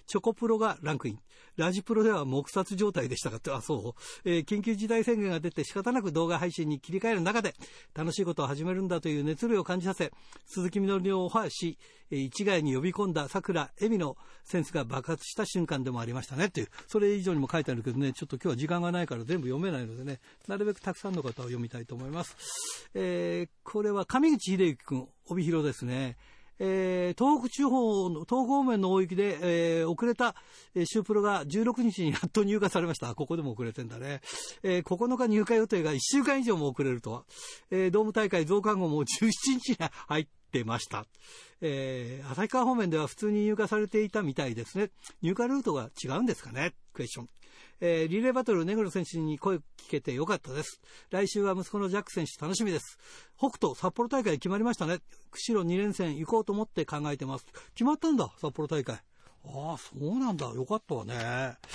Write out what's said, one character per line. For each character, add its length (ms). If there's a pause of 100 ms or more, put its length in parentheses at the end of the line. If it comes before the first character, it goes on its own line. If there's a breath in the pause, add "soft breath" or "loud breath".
チ 120
ョ 40
コ 120
プ 140
ロ 100
が 240
ラ 120
ン 40
ク 100
イ 40
ン。 80 (360 soft breath)
ラ 160
ジ 100
プ 140
ロ 80
で 80
は 140
黙 260
殺 240
状 160
態 180
で 80
し 40
た 80
が 80
っ 20
て、 120
あ、 100
そ 340
う。 340
え 100
ー、 60
緊 160
急 140
事 120
態 160
宣 160
言 120
が 80
出 120
て 120
仕 100
方 180
な 100
く 100
動 160
画 120
配 120
信 160
に 120
切 120
り 80
替 100
え 40
る 80
中 200
で、 140 (380 loud breath)
楽 180
し 80
い 60
こ 100
と 80
を 40
始 160
め 100
る 80
ん 60
だ 140
と 80
い 100
う 40
熱 240
量 140
を 20
感 160
じ 60
さ 80
せ、 180 (340 loud breath)
鈴 240
木 120
み 60
の 120
り 120
を 140
オ 40
フ 80
ァ 80
ー 40
し、 300 (320 soft breath)
え 60
ー、 20
一 260
概 180
に 120
呼 60
び 100
込 160
ん 60
だ 140
桜 520
恵 100
美 80
の 200 (260 loud breath)
セ 160
ン 60
ス 60
が 120
爆 280
発 140
し 100
た 100
瞬 200
間 180
で 60
も 100
あ 60
り 80
ま 80
し 60
た 80
ね、 140
と 100
い 40
う、 60 (180 loud breath)
そ 120
れ 160
以 80
上 100
に 60
も 120
書 80
い 40
て 80
あ 40
る 60
け 100
ど 60
ね、 160
ち 100
ょ 20
っ 20
と 80
今 80
日 60
は 60
時 120
間 140
が 100
な 100
い 60
か 80
ら 80
全 180
部 60
読 160
め 80
な 80
い 80
の 100
で 60
ね、 160 (280 soft breath)
な 100
る 80
べ 80
く 80
た 120
く 40
さ 120
ん 40
の 100
方 60
を 40
読 260
み 100
た 100
い 60
と 100
思 100
い 60
ま 120
す。 120 (580 loud breath)
え 540
ー、 20 (140)
こ 180
れ 80
は 160
上 260
口 200
秀 120
之 200
君、 240 (200)
帯 160
広 220
で 80
す 120
ね。 320 (420 soft breath)
え 580
ー、 20
東 220
北 80
地 140
方 480
の、 140
東 20
北 80 (100)
方 180
面 160
の 120
大 100
雪 140
で、 640
え 60
ー、 40
遅 160
れ 80
た、 220 (400 loud breath)
え 60
ー、 40
シ 140
ュ 20
ー 20
プ 120
ロ 80
が 240
十 180
六 160
日 220
に 80
や 140
っ 40
と 140
入 180
荷 80
さ 100
れ 60
ま 80
し 60
た。 160
こ 100
こ 100
で 60
も 120
遅 100
れ 100
て 100
ん 60
だ 80
ね。 240 (400 loud breath)
え 180
ー、 40
九 240 (100)
日 100
入 220
荷 80
予 100
定 140
が 120
一 60
週 240
間 160
以 40
上 120
も 140
遅 140
れ 80
る 100
と 100
は。 140 (460 loud breath)
え 160
ー、 40
ド 120
ー 20
ム 80
大 160
会 160
増 160
刊 180
号 80
も 160
十 280
七 240
日 160
に 60 (300 loud breath)
入 140
っ 60 (240)
て 120
ま 160
し 80
た。 200 (520 loud breath)
え 640
ー、 80
旭 180
川 160
方 100
面 160
で 80
は 80
普 80
通 160
に 140
入 120
荷 100
さ 100
れ 100
て 160
い 80
た 100
み 140
た 100
い 80
で 100
す 140
ね。 140 (320 loud breath)
入 140
荷 120
ル 60
ー 80
ト 100
が 160 (120)
違 80 (100)
う 20
ん 60
で 80
す 80
か 80
ね？ 240 (180)
ク 80
エ 60
ス 60
チ 60
ョ 40
ン。 60 (520 loud breath)
え 240
ー、 20
リ 140
レ 80
ー 40
バ 120
ト 80
ル、 100
目 120
黒 160
選 120
手 140
に 200
声 200
聞 40 (280)
け 100
て 140
よ 120
か 100
っ 40
た 140
で 100
す。 160 (300 loud breath)
来 180
週 160
は 100
息 160
子 100
の 100
ジ 80
ャ 20
ッ 40
ク 100
選 120
手 160
楽 140
し 80
み 80
で 80
す。 180 (400 loud breath)
北 140
斗、 240
札 180
幌 140
大 160
会 100
決 140
ま 100
り 60
ま 100
し 40
た 80
ね。 140 (320)
釧 280
路 80
二 100
連 160
戦 240
行 80
こ 160
う 40
と 80
思 100
っ 40
て 180
考 160 (100)
え 60
て 80
ま 140
す。 60 (280 loud breath)
決 100
ま 100
っ 40
た 120
ん 60
だ、 240
札 160
幌 140
大 160
会。 100
あ 800
あ、 40
そ 120 (100)
う 180
な 140
ん 60
だ。 80
よ 200
か 100
っ 120
た 80
わ 80
ね。 540 (180 loud breath)